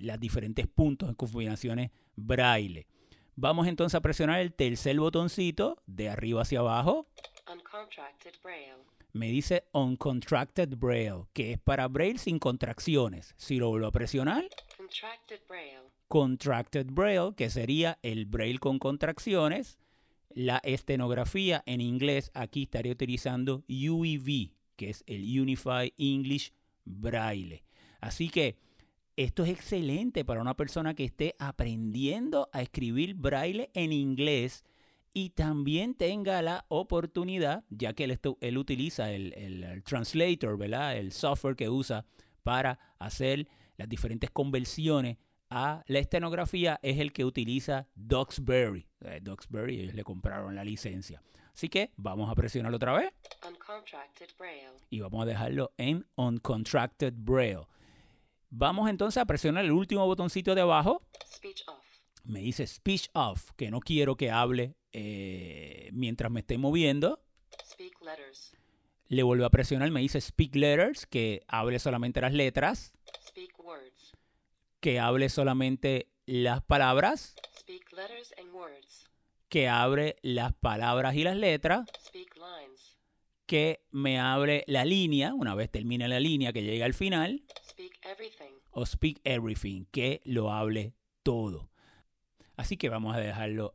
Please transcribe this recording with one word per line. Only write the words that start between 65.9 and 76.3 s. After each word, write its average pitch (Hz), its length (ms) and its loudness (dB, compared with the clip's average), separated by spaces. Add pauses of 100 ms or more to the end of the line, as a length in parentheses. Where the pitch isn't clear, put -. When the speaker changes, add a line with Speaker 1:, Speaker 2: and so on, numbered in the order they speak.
Speaker 1:
mientras 117 380 -2
me 117 100 -2
esté 120 180 -2
moviendo. 147 640 2 (440)
Speaker 2:
Speak - 360 -20
letters. 147 560 -16 (520)
Speaker 1:
Le 123 140 2
vuelvo 123 220 4
a 120 60 2
presionar, 135 400 6
me 143 100 2
dice 139 200 2
"Speak 139 340 0
letters", 147 520 4
que 113 420 -2
hable 117 300 0
solamente 123 420 0
las 127 120 2
letras. 143 600 0 (340)
Speaker 2:
Speak - 320 -18
words. 311 580 -20 (640)
Speaker 1:
Que 127 180 2
hable 127 300 4
solamente 131 800 2 (160)
las 123 380 2